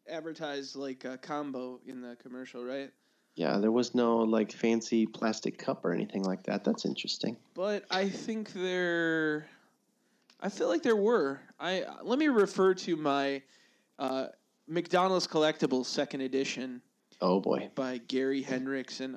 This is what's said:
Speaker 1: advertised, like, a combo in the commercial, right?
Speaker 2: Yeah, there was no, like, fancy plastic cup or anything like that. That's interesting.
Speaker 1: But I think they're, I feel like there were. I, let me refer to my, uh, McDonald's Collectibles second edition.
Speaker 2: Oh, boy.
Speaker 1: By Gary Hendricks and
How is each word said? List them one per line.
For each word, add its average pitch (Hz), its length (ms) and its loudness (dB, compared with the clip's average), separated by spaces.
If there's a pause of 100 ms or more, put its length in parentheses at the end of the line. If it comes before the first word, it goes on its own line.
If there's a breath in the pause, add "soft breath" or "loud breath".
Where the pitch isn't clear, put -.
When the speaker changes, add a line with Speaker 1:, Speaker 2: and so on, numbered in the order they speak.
Speaker 1:
advertised, 151 680 -8
like, 135 280 -8
a 127 140 -8
combo 131 680 -6
in 127 140 -12
the 123 160 -12
commercial, 123 480 -12
right? 131 260 -6 (440)
Speaker 2:
Yeah, 80 240 0
there 110 140 4
was 120 220 2
no, 117 240 6
like, 110 340 4
fancy 113 540 4
plastic 113 520 -2
cup - 280 -4
or 87 60 2
anything 98 300 -2
like 95 220 0
that. 101 200 -2
That's - 200 2
interesting. - 520 -4 (180)
Speaker 1:
But 202 360 -2
I 190 200 2
think 220 420 -6
they're, 170 960 0 (920 soft breath)
I - 100 -4
feel - 180 -2
like 330 140 2
there 233 140 4
were. 196 440 2 (180)
I, 175 260 -2 (180)
let 240 160 0
me 311 100 4
refer 190 460 6
to 180 220 -2
my, 139 460 0 (560 soft breath)
uh, 131 280 -2 (420)
McDonald's 180 580 2
Collectibles 151 600 2
second 143 340 -4
edition. 131 600 -4 (400)
Speaker 2:
Oh, 92 180 4
boy. - 360 0
Speaker 1:
By 127 220 -2
Gary 135 440 0
Hendricks 131 580 -4
and 131 160 -8